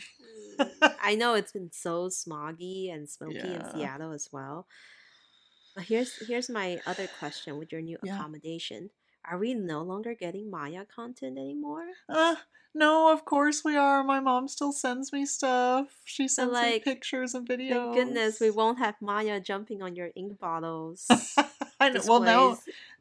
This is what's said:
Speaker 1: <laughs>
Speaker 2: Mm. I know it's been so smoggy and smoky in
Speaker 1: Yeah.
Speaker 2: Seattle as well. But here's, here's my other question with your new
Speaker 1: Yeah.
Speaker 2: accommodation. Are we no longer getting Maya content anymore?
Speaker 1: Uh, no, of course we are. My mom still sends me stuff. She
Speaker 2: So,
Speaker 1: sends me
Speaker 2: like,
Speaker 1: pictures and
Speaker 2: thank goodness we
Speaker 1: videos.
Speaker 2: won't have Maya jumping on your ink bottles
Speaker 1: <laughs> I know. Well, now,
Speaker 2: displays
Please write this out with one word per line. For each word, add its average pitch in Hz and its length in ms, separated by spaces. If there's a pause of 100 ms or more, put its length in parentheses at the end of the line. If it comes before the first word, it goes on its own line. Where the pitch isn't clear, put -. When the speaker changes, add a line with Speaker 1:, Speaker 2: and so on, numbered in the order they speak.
Speaker 1:
<laughs> - 40 (500)
Speaker 2:
Mm. - 420
I 208 140
know 233 200
it's 202 180
been 180 180
so 175 380
smoggy 175 840
and 151 160
smoky 156 300
in 180 220
Speaker 1:
Yeah. 165 120
Speaker 2:
Seattle 151 380
as 151 220
well. 139 340 (1120)
But 190 80
here's, 226 420
here's 240 240
my 190 360
other 185 200 (140)
question 147 380
with 160 120
your 165 100
new 165 220
Speaker 1:
Yeah. 196 140
Speaker 2:
accommodation. 165 760 (340)
Are 175 140
we 233 160
no 170 280
longer 208 320
getting 196 360
Maya 170 340
content 254 540
anymore? 294 480 (220)
Speaker 1:
Uh, 320 280 (380)
no, 311 380
of 311 120
course 294 400
we 302 120
are. 277 260
My 269 180
mom 262 280
still 285 240
sends 262 400
me 277 140
stuff. 254 800
She - 220
Speaker 2:
So, 254 180
Speaker 1:
sends 247 100
me 240 40 (140)
Speaker 2:
like, 220 120
Speaker 1:
pictures 254 500
and 247 120
Speaker 2:
thank 247 120 (360)
goodness 240 460
we 220 80
Speaker 1:
videos. 214 80
Speaker 2:
won't 226 220
have 214 220
Maya 208 400
jumping 202 420
on 180 120
your 175 220
ink 196 240
bottles 165 680
Speaker 1:
<laughs> - 720
I 269 100
know. 240 160
Well, 233 140
now, 233 340
Speaker 2:
displays - 200 (260)